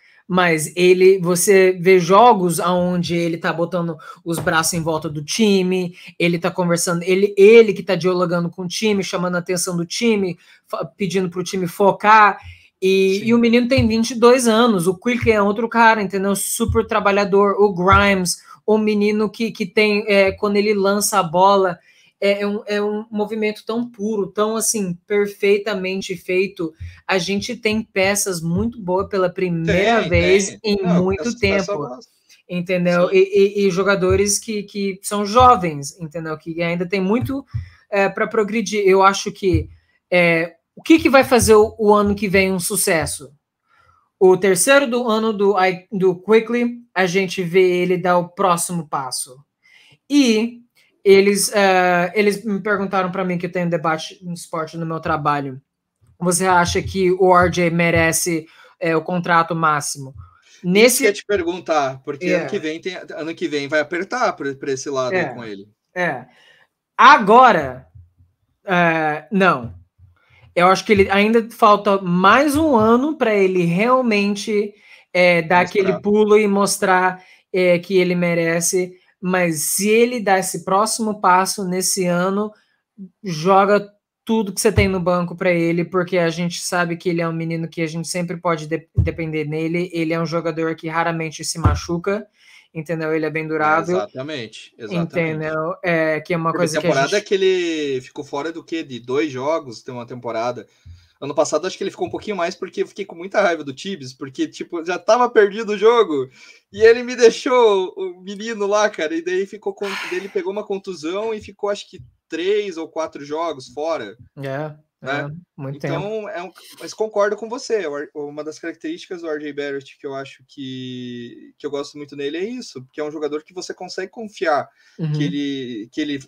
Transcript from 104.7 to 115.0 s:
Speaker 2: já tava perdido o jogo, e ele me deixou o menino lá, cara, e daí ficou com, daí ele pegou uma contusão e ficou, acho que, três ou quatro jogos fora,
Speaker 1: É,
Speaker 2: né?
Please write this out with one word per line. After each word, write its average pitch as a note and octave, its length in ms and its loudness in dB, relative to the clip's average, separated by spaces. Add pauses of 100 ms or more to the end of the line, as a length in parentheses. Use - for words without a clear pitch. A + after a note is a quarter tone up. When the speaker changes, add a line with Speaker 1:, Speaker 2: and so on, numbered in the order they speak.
Speaker 2:
já F3 140 -6
tava A#3 320 2
perdido G#3 420 0
o G#3 60 -4
jogo, F#3 500 2 (440)
e G3+ 100 0
ele A#3 200 6
me B3 120 -8
deixou A3+ 800 2
o F#3 240 -10
menino G3+ 460 -8
lá, G#3 240 0
cara, D#3+ 240 -6
e E3 80 -4
daí F#3 240 -4
ficou G3+ 260 -10
com, G3+ 140 -10
daí F#3+ 320 -8
ele G3 100 -10
pegou F#3+ 240 -6
uma G#3 140 -8
contusão G3 640 -8
e G#3+ 80 -10
ficou, G3+ 300 -10
acho G3+ 180 -8
que, F3 120 -20 (280)
três F#3+ 480 -4
ou D#3+ 120 -10
quatro D#3 360 -8
jogos D3 440 -8
fora, C#3 500 -8 (180)
Speaker 1:
É, C#3+ 60 -14
Speaker 2:
né? D3 340 -10 (260)